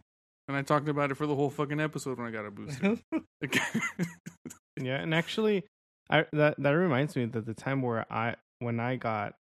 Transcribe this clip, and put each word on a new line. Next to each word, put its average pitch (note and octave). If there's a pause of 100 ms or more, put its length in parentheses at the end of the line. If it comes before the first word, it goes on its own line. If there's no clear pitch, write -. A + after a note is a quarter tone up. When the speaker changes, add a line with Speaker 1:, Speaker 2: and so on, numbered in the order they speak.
(480)
Speaker 1:
And C#3
I C#3
talked D3+
about C#3+
it C3
for D3+
the D3
whole C#3
fucking D3
episode D3
when A#2+
I A2+
got G#2+
a G#2
booster. C3+ (140)
Speaker 2:
<laughs> - (120)
Speaker 1:
<laughs> - (760)
Speaker 3:
Yeah, B2+
and D#3+
actually, G3+ (440)
I, D3+
that, D3
that C#3+
reminds D3+
me B2
that A2+
the A2+
time C3+
where A#2
I, A2+ (240)
when A#2
I B2
got A2 (100)